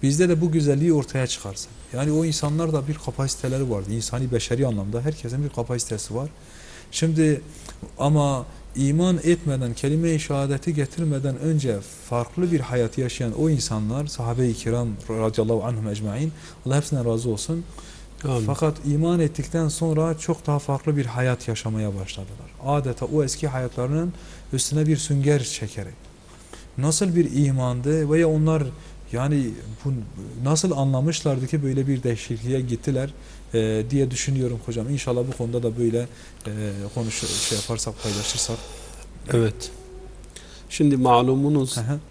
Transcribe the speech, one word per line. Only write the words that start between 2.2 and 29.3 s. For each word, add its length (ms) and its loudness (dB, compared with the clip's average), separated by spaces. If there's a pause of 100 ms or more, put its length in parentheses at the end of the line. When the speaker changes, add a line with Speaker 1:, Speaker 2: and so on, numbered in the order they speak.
Speaker 1:
insanlar 480 0
da 140 0
bir 80 -2
kapasiteleri 760 -2
vardı, 200 -2
insani 400 -2
beşeri 360 2
anlamda 340 -2
herkesin 420 -2
bir 60 -2
kapasitesi 640 -4
var. 140 -4 (640)
Şimdi 500 4 (580)
ama 460 4 (300)
iman 480 4
etmeden, 500 2
kelime-i 460 2
şehadeti 540 0
getirmeden 640 0
önce 400 2 (320)
farklı 420 0
bir 80 4
hayat 380 0
yaşayan 440 -2
o 80 4
insanlar, 580 0
sahabe-i 460 0
kiram 340 0 (220)
radıyallahu 540 2
anhum 260 -2
ecmaîn, 420 -2 (340)
Allah 120 2
hepsinden 280 0
razı 240 0
olsun. 340 -2 (600)
Speaker 2:
Amin. 220 0
Speaker 1:
Fakat 400 2
iman 340 4
ettikten 480 0
sonra 500 2
çok 300 -2
daha 120 2
farklı 380 0
bir 80 2
hayat 420 0
yaşamaya 480 -2
başladılar. 520 -10 (180)
Adeta 400 0
o 180 2
eski 240 -2
hayatlarının 680 -2 (400)
üstüne 340 2
bir 100 4
sünger 460 2
çekerek. 500 -8 (840)
Nasıl 380 2
bir 300 4
imandı 680 2
veya 180 6
onlar 340 4 (480)
yani 380 2 (360)